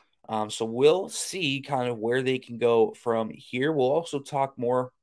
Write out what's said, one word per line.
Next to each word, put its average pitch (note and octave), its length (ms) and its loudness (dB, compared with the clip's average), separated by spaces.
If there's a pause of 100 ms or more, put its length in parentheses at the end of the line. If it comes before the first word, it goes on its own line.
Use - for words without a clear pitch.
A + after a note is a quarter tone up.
(260)
Um, G#2+ 220 -2
so A2+ 160 -6
we'll D3 460 2
see C#3+ 500 -4
kind C3 300 -2
of A#2 80 -6
where A#2+ 240 0
they C3 160 0
can A#2+ 180 -14
go A#2 380 4
from A2+ 360 -2
here. C3+ 420 -4
We'll C3 180 4
also D3+ 300 -2
talk C#3 360 -4
more B2+ 360 -2 (100)